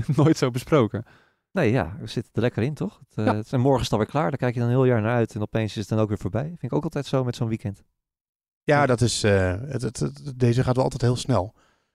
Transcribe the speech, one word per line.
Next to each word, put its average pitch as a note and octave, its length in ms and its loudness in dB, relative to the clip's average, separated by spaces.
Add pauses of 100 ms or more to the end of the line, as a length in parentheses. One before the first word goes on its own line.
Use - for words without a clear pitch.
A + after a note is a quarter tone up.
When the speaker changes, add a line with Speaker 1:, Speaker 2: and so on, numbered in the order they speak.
Speaker 1:
<laughs> C3 140 -2
nooit D#3 200 4
zo C3 140 0
besproken. A#2+ 540 0 (480)
Speaker 2:
Nee, D3 200 2
ja, G2 280 -2
we A2+ 60 -12
zitten - 280 -8
er - 60 -2
lekker A2 220 0
in, C#3+ 120 -2
toch? E3+ 240 -8 (100)
Het, - 100 -14
eh, G#2+ 60 -2
Speaker 1:
Ja. G#2+ 120 2
Speaker 2:
het G#2+ 100 -6
is, - 60 -20
en C3 80 0
morgen C3 180 4
is A2 60 -4
het - 80 -6
alweer A2 180 0
klaar. D#3+ 180 0
Daar C#3+ 100 -4
kijk B2 160 -2
je B2 60 -4
dan A#2+ 80 0
een A#2+ 60 0
heel C3 100 4
jaar A#2+ 180 4
naar A#2 140 0
uit. A#2 180 0
En G#2+ 60 -6
opeens G#2+ 300 -4
is A2+ 100 -6
het G2 80 -6
dan A2 100 0
ook A2 100 2
weer G2+ 100 -2
voorbij. G#2 280 -4
Vind E3+ 160 -12
ik A#2+ 100 -8
ook D3+ 120 0
altijd D3 220 -6
zo C3 180 0
met B2 120 -4
zo'n A#2 120 -4
weekend. G#2+ 340 -6 (800)
Speaker 3:
Ja, D3 180 4
Speaker 2:
Ja. C#3+ 60 4
Speaker 3:
dat B2 140 2
is, A#2 220 0
eh, F#2+ 320 4 (120)
het, B2 160 -6
het, A#2 160 -6
het, C#3 380 -6
deze B2 280 2
gaat B2+ 100 0
wel C3 100 2
altijd - 180 -4
heel B2 140 2
snel. G#2+ 380 -2 (400)